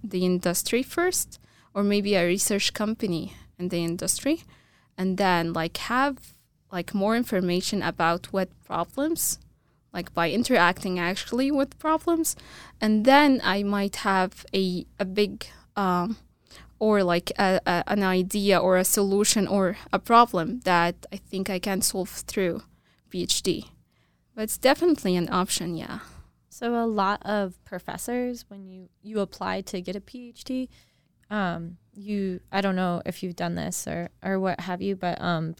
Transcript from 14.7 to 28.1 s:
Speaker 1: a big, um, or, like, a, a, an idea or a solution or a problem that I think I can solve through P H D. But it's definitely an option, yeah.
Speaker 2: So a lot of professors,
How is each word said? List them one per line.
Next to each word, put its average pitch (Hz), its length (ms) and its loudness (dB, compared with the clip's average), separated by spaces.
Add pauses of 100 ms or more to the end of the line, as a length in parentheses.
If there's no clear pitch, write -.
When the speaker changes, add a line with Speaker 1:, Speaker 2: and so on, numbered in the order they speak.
Speaker 1:
a 202 60 -2
big, 202 420 -2 (300)
um, 185 400 2 (600)
or, 214 240 4
like, 175 360 2
a, 190 280 4
a, 175 220 2
an 208 160 2
idea 190 540 2
or 185 200 4
a 185 60 2
solution 202 640 2
or 196 280 2 (160)
a - 60 2
problem 233 640 4
that 175 340 4 (180)
I 202 40 -10
think 190 340 -6
I 185 80 -2
can 190 240 -2
solve 190 280 -2
through - 520 -4 (480)
P 180 120 -4
H - 200 0
D. - 300 -4 (640)
But 220 100 -8
it's - 140 -6
definitely 294 580 4
an 175 160 0
option, 180 420 -2
yeah. - 240 -10 (500)
Speaker 2:
So 240 260 -4
a 233 120 0
lot 208 380 0
of 196 400 -4
professors, 247 840 -6